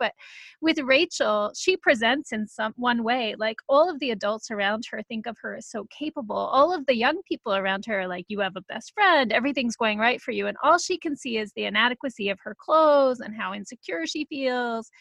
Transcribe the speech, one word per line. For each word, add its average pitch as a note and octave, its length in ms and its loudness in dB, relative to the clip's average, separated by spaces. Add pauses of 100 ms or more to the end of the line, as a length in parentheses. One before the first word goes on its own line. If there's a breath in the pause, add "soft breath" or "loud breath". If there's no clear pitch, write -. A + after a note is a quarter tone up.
but A#3 120 -2 (480 loud breath)
with D#4+ 200 2
Rachel, B3 760 2
she F#4+ 200 0
presents C4 560 2
in G#3+ 160 -4
some, A3 280 -4
one A#3+ 280 0
way, A3+ 340 0
like, A3 200 -2 (100)
all D4 200 6
of D4+ 120 -4
the C#4 100 -2
adults G#3+ 400 -4
around G#3 400 0
her A3 140 -8
think A3+ 220 -10
of A3+ 140 -10
her G#3 140 -10
as A3+ 140 -14
so G#3+ 180 -10 (100)
capable. C#4+ 400 -8
All C#4+ 380 4
of D4 120 -4
the B3+ 100 2
young D4 260 0
people B3 320 -4
around G3 320 -2
her G#3 140 -2
are F#3 80 -4
like, F3+ 180 -8
"You G3+ 140 -6
have F#3+ 160 -4
a F#3 60 -12
best - 300 -12
friend, D#4+ 400 4
everything's A#3+ 440 0
going G#3+ 240 0
right A#3+ 200 2
for B3 120 -8
you." G3+ 160 -4
And G3+ 160 -6
all D#4+ 140 6
she F4 200 -4
can D4 180 -6
see A3+ 220 -6
is G#3+ 160 -6
the G#3 120 -4
inadequacy A3+ 640 -2
of F#3+ 120 -6
her G#3+ 160 -12
clothes C#4+ 600 4
and G#3+ 160 -12
how G3 180 -6
insecure C#4+ 500 -8
she D4+ 200 -6
feels B3 680 -4 (100)